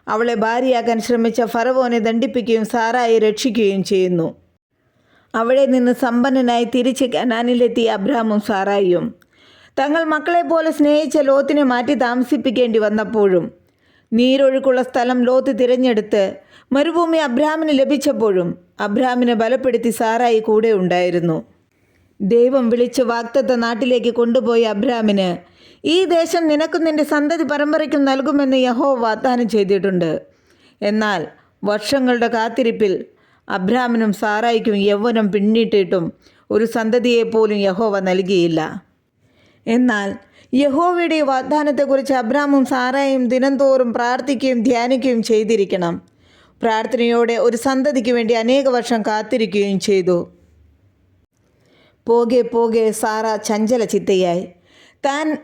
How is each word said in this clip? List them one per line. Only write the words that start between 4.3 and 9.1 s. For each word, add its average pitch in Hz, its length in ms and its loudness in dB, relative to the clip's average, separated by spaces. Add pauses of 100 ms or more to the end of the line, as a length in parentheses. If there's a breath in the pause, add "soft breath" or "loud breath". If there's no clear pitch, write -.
അവിടെ 254 320 2
നിന്ന് 247 300 2
സമ്പന്നനായി 247 680 0
തിരിച്ച് 254 400 0
കനാനിലെത്തിയ 240 880 0
അബ്രാമും 214 480 -2
സാറായിയും 196 640 0 (720 soft breath)